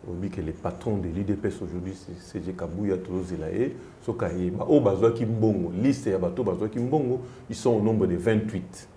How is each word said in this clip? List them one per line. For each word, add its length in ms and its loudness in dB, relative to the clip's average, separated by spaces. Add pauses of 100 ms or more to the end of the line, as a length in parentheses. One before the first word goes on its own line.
Alobi 280 -4
que 100 -6
le 100 -4
patron 460 -4
de 180 -4
l'U 80 -2
D 100 0
P 160 0
S 120 -6
aujourd'hui, 320 -6
c'est 260 -14
C 240 -10
G 100 -6
Kabouya, 440 -2
tozozela 540 -4
ye. 240 0 (280)
Soka 300 -2
ye, 160 0
ba, 180 -4
oyo 120 8
bazwaki 480 4
mbongo, 520 2
liste 280 2
ya 100 2
bato 260 0
bazwaki 360 0
mbongo, 400 2 (280)
ils 80 -6
sont 140 2
au 100 6
nombre 280 4
de 80 2
vingt-huit. 800 0